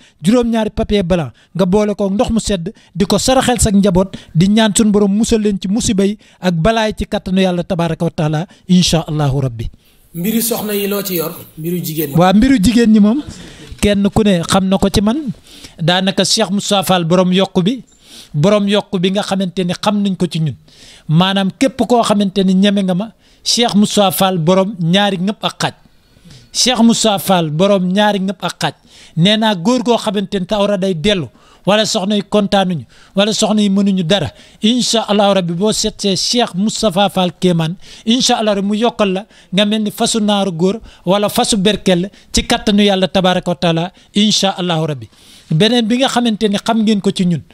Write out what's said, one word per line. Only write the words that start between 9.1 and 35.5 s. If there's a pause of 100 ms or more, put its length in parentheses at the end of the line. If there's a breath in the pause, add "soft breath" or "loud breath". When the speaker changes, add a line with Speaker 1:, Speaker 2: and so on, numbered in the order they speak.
Speaker 1:
Rabbi. (460 soft breath)
Speaker 2:
Mbiru
soxna
yi
loo
ci
yor, (240)
mbiru
jigéen
ñi?
Speaker 1:
Waa,
mbiru
jigéen
ñi
moom, (600 loud breath)
kenn
ku
ne
xam
na
ko
ci
man. (600 loud breath)
Daanaka
Cheikh
Moussa
Fall
borom
yokk
bi, (500 loud breath)
borom
yokk
bi
nga
xamante
ni
xam
nañ
ko
ci
ñun. (540 loud breath)
Maanaam
képp
koo
xamante
ni
ñeme
nga
ma, (320 soft breath)
Cheikh
Moussa
Fall
borom
ñaari
ngëpp
ak
xaaj. (800 loud breath)
Cheikh
Moussa
Fall
borom
ñaari
ngëpp
ak
xaaj. (420 loud breath)
Nee
naa
góor
goo
xamante
ni
tawra
day
dellu, (380 soft breath)
wala
soxna
yi
kontaanuñu, (300 soft breath)
wala
soxna
yi
mënuñu
dara. (320 loud breath)
Incha
Allahu
Rabbi,